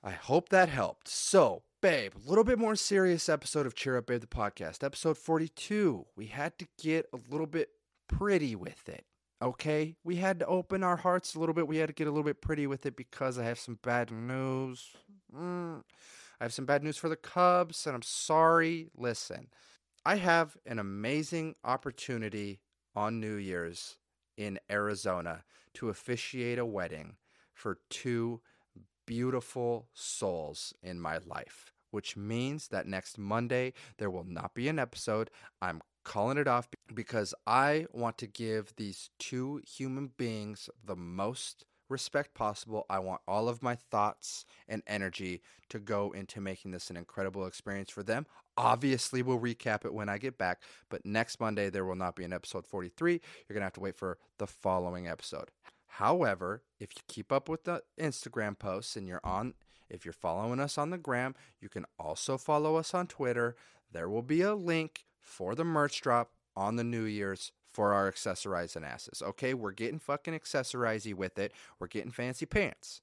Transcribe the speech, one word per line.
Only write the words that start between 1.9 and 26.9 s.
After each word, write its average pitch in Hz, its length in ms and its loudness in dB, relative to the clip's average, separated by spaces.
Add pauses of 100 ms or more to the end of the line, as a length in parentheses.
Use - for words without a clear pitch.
a 113 140 -14
little 208 160 8
bit 240 140 4
more 220 180 2
serious 185 520 4
episode 151 380 2
of 117 80 -4
Cheer 131 220 0
Up, 117 100 0
Babe, 120 140 0
the - 60 -14
podcast. 104 580 -4
Episode 147 340 0
forty-two. 160 960 2
We 107 120 -10
had 143 320 -4
to 170 100 -12 (120)
get 156 320 0
a 135 60 -8 (100)
little 151 180 -2
bit 151 240 -2 (360)
pretty 175 480 4
with 87 340 -10
it. 78 160 -14 (380)
Okay, 151 600 0
we 175 120 0
had 185 240 2
to 165 60 0
open 185 380 2
our 180 120 6
hearts 180 380 2
a 160 60 -2
little 165 140 4
bit. 165 120 4
We 156 120 2
had 156 100 4
to 156 40 -4
get 151 140 0
a 151 40 2
little 147 140 2
bit 147 160 0
pretty 147 280 0
with 135 180 -2
it 131 100 -2
because 131 400 -2
I 120 80 -2
have 117 140 0
some 117 240 -8
bad 120 300 2
news. 131 800 -4 (420)
Mm. 170 480 -6 (580)
I 120 40 -2
have 120 100 -4
some 135 120 -6
bad 143 180 4
news 151 140 -4
for 170 100 -2
the 160 80 0
Cubs, 180 680 4
and 135 100 -2
I'm 117 60 -6
sorry. 165 960 4
Listen, - 520 -4 (560)
I 196 120 6
have 170 400 4 (100)
an 117 120 -4
amazing 139 840 -2
opportunity 110 960 -4 (340)
on 107 240 0
New 107 160 -2
Year's 87 640 -6 (400)
in 104 240 -6 (100)
Arizona 95 720 0 (320)
to - 140 -4
officiate 120 680 -4
a 120 80 0
wedding 82 500 -6 (360)